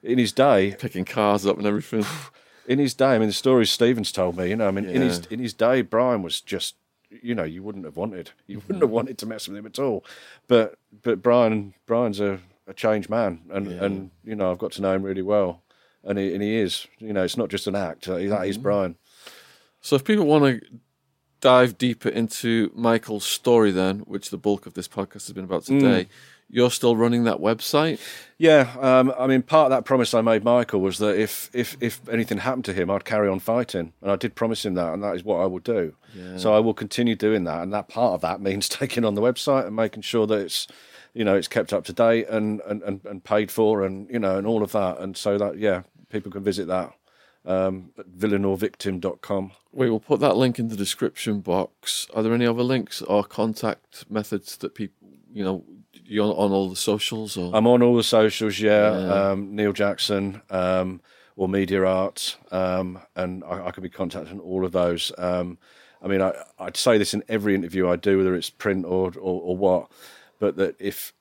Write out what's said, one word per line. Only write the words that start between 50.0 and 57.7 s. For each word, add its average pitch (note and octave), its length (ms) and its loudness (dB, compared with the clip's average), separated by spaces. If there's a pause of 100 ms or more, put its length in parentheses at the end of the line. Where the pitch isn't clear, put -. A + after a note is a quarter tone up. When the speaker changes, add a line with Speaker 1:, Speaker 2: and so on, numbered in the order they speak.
Speaker 2:
that C3 160 4
link B2 240 2
in A2+ 100 -2
the A2+ 60 -10
description G2+ 680 -4
box. - 720 -4
Are A2 80 0
there A2+ 100 2
any A#2+ 140 2
other A#2 160 0
links B2 400 -4
or G#2 200 2
contact - 840 -6
methods G#2 480 -6
that - 180 -10
people, - 320 -12 (240)
you G#2+ 120 -8
know, F#2+ 200 -2 (300)
you're G#2 320 -2
on G2+ 260 2
all G2 180 2
the F#2 60 -10
socials? G#2+ 640 -4
Or? F2+ 180 -4
Speaker 1:
I'm A2 120 6
on B2 140 8